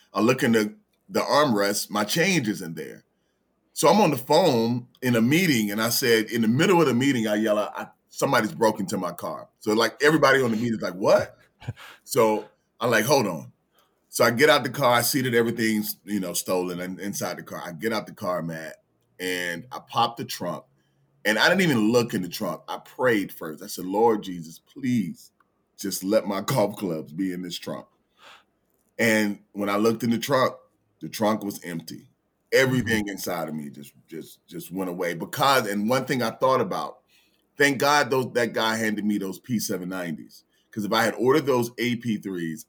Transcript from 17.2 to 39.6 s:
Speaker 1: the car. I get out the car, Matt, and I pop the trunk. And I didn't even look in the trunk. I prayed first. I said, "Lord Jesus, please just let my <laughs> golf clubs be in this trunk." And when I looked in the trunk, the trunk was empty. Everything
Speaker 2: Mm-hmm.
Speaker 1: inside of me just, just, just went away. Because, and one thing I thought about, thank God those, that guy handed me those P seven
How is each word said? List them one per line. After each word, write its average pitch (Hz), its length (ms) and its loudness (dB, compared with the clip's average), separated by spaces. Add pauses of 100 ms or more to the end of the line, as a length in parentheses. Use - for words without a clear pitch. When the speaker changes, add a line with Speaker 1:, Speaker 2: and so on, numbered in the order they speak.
Speaker 1:
the 85 80 -14
car. 80 200 -12
I 87 80 -10
get 104 200 -6
out 107 140 -4
the 85 80 -18
car, 90 280 -4
Matt, 80 340 -10 (440)
and 90 500 -6
I 82 100 -12
pop - 360 -2
the 135 80 -10
trunk. 85 400 -8 (640)
And 107 120 2
I 135 100 4
didn't 185 120 2
even 117 320 2
look 120 220 2
in 95 80 -2
the 90 60 -8
trunk. 87 400 -8
I 90 100 -8
prayed 113 520 0
first. 80 320 -12
I 98 60 -14
said, 90 160 -10
"Lord 107 400 2
Jesus, 85 340 -12
please 123 720 -4 (480)
just 98 240 -6
let 101 240 2
my 98 140 -2
<laughs> 107 120 -4
golf 110 240 0
clubs 80 360 -6
be 92 200 -4
in 90 100 -8
this 87 160 -10
trunk." - 280 -12 (1120)
And 107 420 2 (120)
when 101 160 -4
I 101 80 0
looked 113 260 2
in 120 80 2
the 113 80 2
trunk, 127 360 2 (460)
the 78 80 -10
trunk 107 360 0
was 101 180 -8
empty. 82 460 -12 (440)
Everything 120 520 2
Speaker 2:
Mm-hmm. 101 60 -6
Speaker 1:
inside 87 380 -6
of 78 60 -8
me 73 160 -10
just, 71 220 -18 (160)
just, - 400 -16
just 85 240 -14
went 92 180 -4
away. 87 240 -4
Because, 127 540 0
and 104 200 -2
one 127 180 0
thing 131 160 -2
I 113 80 -2
thought 131 300 0
about, 90 380 -6 (580)
thank 143 220 2
God 143 320 2
those, 127 220 0
that 113 220 0
guy 110 220 0
handed 107 280 -2
me 104 140 0
those 95 200 -8
P 120 200 -4
seven 90 320 -4